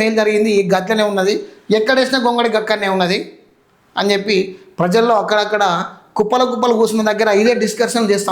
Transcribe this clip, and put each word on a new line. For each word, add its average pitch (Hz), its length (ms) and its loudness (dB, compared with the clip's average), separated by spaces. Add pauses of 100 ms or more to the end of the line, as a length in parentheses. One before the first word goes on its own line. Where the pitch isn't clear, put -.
మేలు 220 200 0
జరిగింది, 214 380 2
ఈ 196 40 2 (120)
గట్లనే 214 380 0
ఉన్నది, 196 220 0 (440)
ఎక్కడేసిన 254 380 0 (100)
గొంగడి 240 300 0
గక్కనే 208 380 -2
ఉన్నది 185 240 0 (800)
అని 202 160 0
చెప్పి 202 240 0 (420)
ప్రజల్లో 226 440 2
అక్కడక్కడ 208 420 0 (540)
కుప్పల 220 320 2
కుప్పలు 240 280 0
కూర్చున్న 220 320 0
దగ్గర 214 180 0 (120)
ఇదే 233 120 4 (120)
డిస్కషన్ 226 480 -2
చేస్తూ 196 200 -2